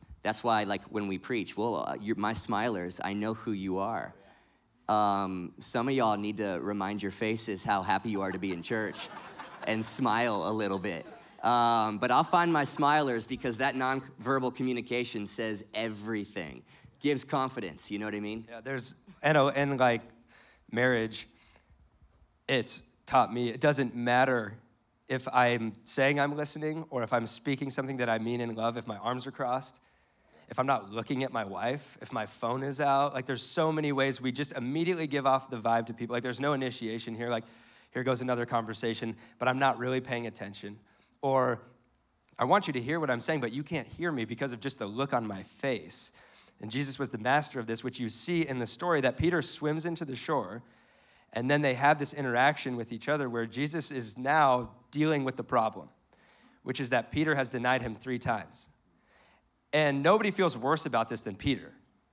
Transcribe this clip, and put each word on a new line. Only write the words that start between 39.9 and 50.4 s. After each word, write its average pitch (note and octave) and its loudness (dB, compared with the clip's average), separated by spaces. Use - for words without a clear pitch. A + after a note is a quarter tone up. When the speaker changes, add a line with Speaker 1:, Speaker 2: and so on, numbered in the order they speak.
Speaker 2:
paying B2 -4
attention. G#2 -12
Or, B2+ 4
"I A#2 2
want F#3 4
you D#3 -2
to B2+ 0
hear D3 -2
what D3 0
I'm A#2+ 0
saying, D#3 0
but A#2 -4
you C#3 -6
can't D3 -6
hear E3 -4
me B2 -2
because A#2+ -4
of A#2 -8
just C3 -6
the A2 -4
look B2 -2
on A#2+ 0
my G2 -6
face." - -6
And A2 -10
Jesus C3+ -2
was C#3 -4
the - -6
master C3+ 2
of A2+ -6
this, A2+ -4
which B2 -6
you A#2+ -4
see E3 0
in C3 -4
the A#2 -2
story E3+ 0
that B2+ 2
Peter E3 2
swims D3+ -2
into E3+ -4
the C3 -6
shore, A#2 -2